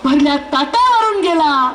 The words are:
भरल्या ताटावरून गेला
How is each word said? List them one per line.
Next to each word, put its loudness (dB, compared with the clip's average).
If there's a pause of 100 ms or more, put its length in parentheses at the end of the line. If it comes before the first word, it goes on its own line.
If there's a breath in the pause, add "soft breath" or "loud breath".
भरल्या 2
ताटावरून 0
गेला 0